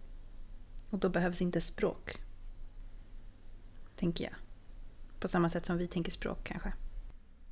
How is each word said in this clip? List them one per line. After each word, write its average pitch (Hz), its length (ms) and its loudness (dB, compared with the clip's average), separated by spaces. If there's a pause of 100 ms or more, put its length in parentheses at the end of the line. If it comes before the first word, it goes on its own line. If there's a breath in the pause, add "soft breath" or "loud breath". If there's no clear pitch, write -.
(920)
Och 202 80 2
då 185 100 8
behövs 180 340 6
inte 175 180 6
språk, - 640 2 (1700)
tänker 170 280 4
jag. - 100 -2 (840)
På 196 80 4
samma 170 200 8
sätt 165 180 0
som 170 120 4
vi 165 80 2
tänker 170 260 0
språk, - 320 0
kanske. - 280 0 (800)